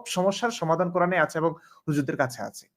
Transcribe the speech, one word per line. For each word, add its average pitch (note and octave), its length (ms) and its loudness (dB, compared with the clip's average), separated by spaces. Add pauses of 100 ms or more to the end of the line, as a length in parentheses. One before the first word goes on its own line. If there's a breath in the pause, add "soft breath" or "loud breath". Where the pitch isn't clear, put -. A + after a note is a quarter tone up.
সমস্যার G3 460 0
সমাধান F3 400 0
কোরআনে F3 260 2
আছে D#3 200 2
এবং D#3+ 160 0 (340 soft breath)
হুজুরদের C#3+ 300 0
কাছে B2+ 240 0
আছে। - 360 -12